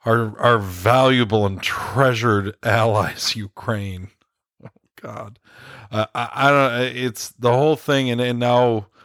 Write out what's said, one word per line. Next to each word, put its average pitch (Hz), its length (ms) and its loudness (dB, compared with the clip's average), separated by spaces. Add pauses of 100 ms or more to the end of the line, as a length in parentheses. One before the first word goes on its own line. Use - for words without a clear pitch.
Our, 113 340 0
our 120 160 4
valuable 110 880 2
and 98 180 -4
treasured 113 1000 0
allies, 110 760 0
<laughs> - 0 -
Ukraine. 98 720 -8 (560)
Oh, - 60 -20 (260)
God. - 420 -16 (540)
I, 107 220 -2
I, 120 180 -6
I 139 180 2
don't, 127 460 0
it's 123 360 -6
the 120 200 0
whole 147 240 2
thing. 139 320 0
And, 120 140 0
and 123 160 -2
now, 120 480 2 (180)